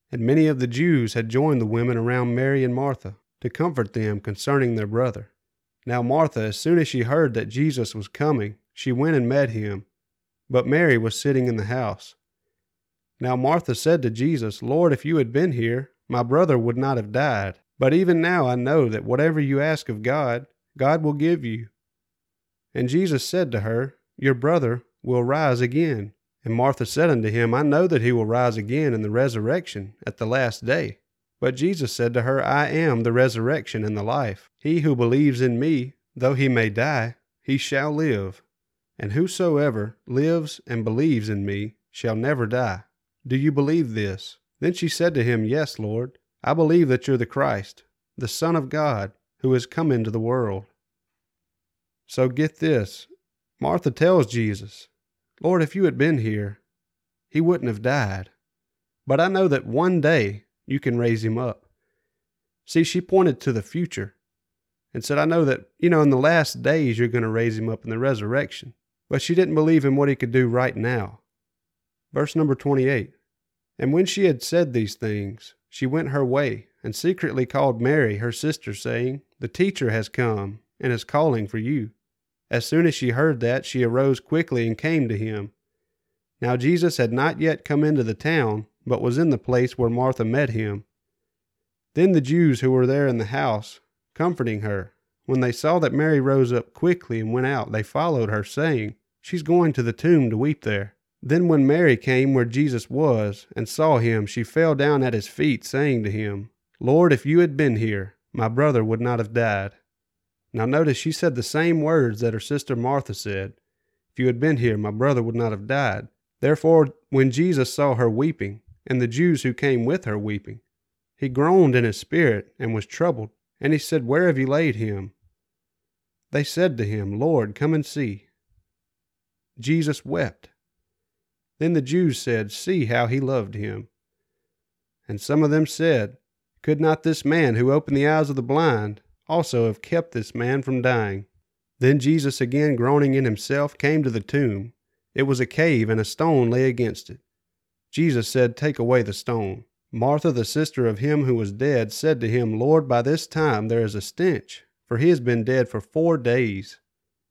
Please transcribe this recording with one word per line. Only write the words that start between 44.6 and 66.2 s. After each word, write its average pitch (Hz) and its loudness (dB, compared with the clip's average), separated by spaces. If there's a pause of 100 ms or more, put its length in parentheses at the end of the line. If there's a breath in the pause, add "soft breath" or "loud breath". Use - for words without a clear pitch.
she 175 -4
said 170 0
to 123 2
him, 113 0
'Yes, 143 -2
Lord, 113 -6 (240)
I 135 0
believe 160 4
that 127 0
you're 135 2
the 120 0
Christ, 120 -4 (300)
the 127 -6
Son 165 -2
of 135 -2
God, 135 -2 (260)
who 131 2
has 123 0
come 165 -2
into 113 -2
the 113 -4
world.'" 110 -4 (1400)
So 127 0
get 151 -4
this. 135 -2 (520)
Martha 156 0
tells 165 4
Jesus, 107 -6 (520)
"Lord, 175 2
if 151 -2
you 196 0
had 127 2
been 151 2
here, 107 -4 (680)
he 151 -2
wouldn't 165 2
have 110 -4
died. 110 -2 (720)
But 139 0
I 175 4
know 190 2
that 143 0
one 165 2
day 120 0 (200)
you 135 -4
can 123 -2
raise 117 0
him 113 -2
up." 123 -6 (960)
See, 165 2
she 175 -2
pointed 180 2
to 139 -2
the 110 -2
future 131 -8 (800)
and 120 -8
said, 143 0
"I 151 2
know 165 2
that, - -2
you 175 2
know, 156 4
in 147 6
the 135 4
last 143 2